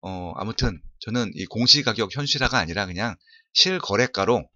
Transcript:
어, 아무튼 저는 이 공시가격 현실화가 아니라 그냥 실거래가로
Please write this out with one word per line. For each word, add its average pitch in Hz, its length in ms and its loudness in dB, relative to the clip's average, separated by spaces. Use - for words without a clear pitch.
어, 90 340 -8
아무튼 107 460 -2
저는 110 340 -4
이 95 120 -8
공시가격 117 680 2
현실화가 135 440 0
아니라 87 260 -2
그냥 92 300 -4
실거래가로 113 1040 2